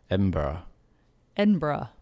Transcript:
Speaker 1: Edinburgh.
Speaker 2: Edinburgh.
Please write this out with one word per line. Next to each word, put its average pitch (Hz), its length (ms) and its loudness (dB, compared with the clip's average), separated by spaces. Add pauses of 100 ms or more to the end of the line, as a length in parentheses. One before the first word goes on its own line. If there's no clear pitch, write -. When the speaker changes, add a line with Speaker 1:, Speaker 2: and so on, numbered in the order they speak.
(100)
Speaker 1:
Edinburgh. 85 520 0 (720)
Speaker 2:
Edinburgh. 160 520 0 (140)